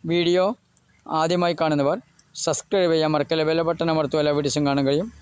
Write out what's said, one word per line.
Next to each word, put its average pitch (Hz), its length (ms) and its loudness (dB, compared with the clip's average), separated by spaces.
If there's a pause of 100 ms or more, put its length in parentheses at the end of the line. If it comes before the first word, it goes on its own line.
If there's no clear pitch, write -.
(120)
വീഡിയോ 175 320 2 (760)
ആദ്യമായി 175 420 0
കാണുന്നവർ 151 360 0 (460)
സബ്സ്ക്രൈബ് 175 500 0
ചെയ്യാൻ 156 220 2
മറക്കല്ല, 156 340 0
ബെൽ 165 200 0
ബട്ടൺ 165 240 -2
അമർത്തുക, 156 280 0
എല്ലാ 147 160 2
വീഡിയോസും 147 320 -2
കാണാൻ 139 200 0
കഴിയും. 175 200 -2 (100)